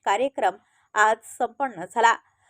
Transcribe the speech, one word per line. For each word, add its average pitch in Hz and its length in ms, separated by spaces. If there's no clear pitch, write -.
कार्यक्रम 226 480
आज 214 220
संपन्न 226 460
झाला. 233 200